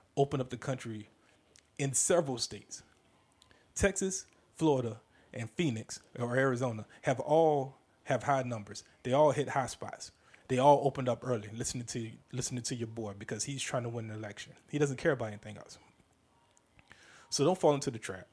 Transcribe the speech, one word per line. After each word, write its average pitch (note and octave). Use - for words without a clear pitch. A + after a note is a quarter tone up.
opened C#3
up A#2+
the B2
country A#2
in C#3
several D#3
states. -
Texas, F#3+
Florida, B2+
and A#2
Phoenix B2
or A#2+
Arizona B2
have B2+
all D3
have C3
high C3+
numbers. A2
They B2
all D3
hit B2
high B2+
spots. -
They B2+
all C3+
opened C3
up A#2+
early, G#2+
listening A#2
to, A2+
listening B2
to C3+
your A#2
boy, A2
because G#2+
he's C#3
trying B2
to A#2+
win A2+
an G#2+
election. G#2
He C#3+
doesn't C#3
care E3
about A#2+
anything G#2
else. -
So -
don't F3
fall D3+
into C#3
the A2+
trap. F#2